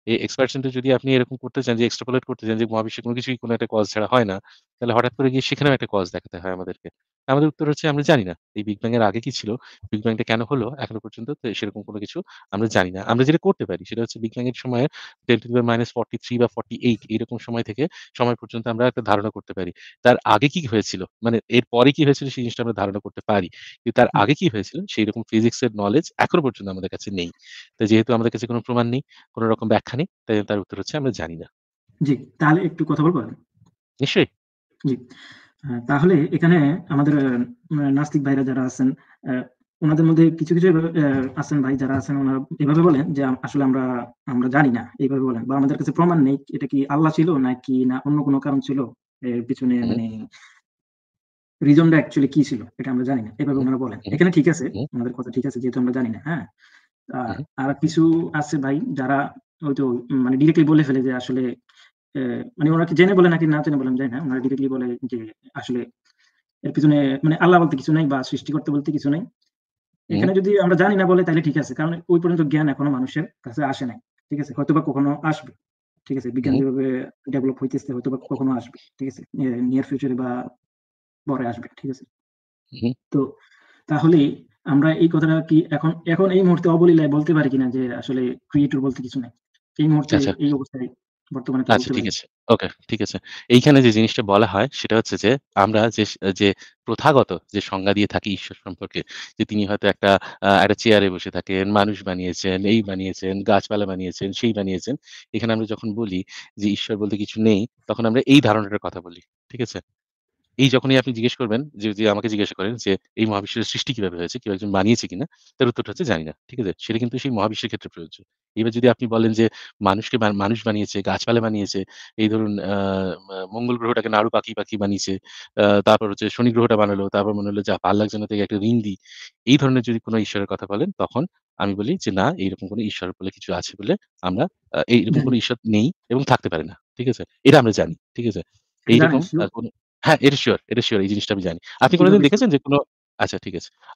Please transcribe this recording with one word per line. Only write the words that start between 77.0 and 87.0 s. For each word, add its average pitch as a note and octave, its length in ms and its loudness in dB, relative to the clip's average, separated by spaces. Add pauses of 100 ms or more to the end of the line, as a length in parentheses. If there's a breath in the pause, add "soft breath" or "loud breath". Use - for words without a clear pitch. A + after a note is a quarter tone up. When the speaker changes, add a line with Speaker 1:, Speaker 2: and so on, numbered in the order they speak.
Speaker 2:
ডেভেলপ C3+ 300 -2
হইতেছে C3+ 340 -6
হয়তোবা B2+ 280 -6
Speaker 1:
হুম। - 60 -20
Speaker 2:
কখনো C3 280 -4
আসবে। A#2+ 240 -8 (160)
ঠিক C3+ 140 -10
আছে? - 140 -12 (120)
এ, C3 120 -4 (180)
নিয়ার C3 220 0
ফিউচার C3+ 260 -4
এ A#2+ 60 -2
বা B2+ 120 -4 (1000)
পরে B2+ 180 -2
আসবে। A#2 280 -8
ঠিক - 160 -12
আছে? - 160 -12 (680)
Speaker 1:
হুম। A#2+ 200 -4 (160)
Speaker 2:
তো C#3+ 100 0 (720 soft breath)
তাহলে D#3+ 300 4 (460)
আমরা D3 300 4
এই E3 140 4
কথাটা D#3+ 320 2
কি D#3 160 2 (140)
এখন, D#3+ 200 0 (140)
এখন F3 260 2
এই F#3+ 120 4
মুহূর্তে F3 260 4
অবলীলায় E3 420 6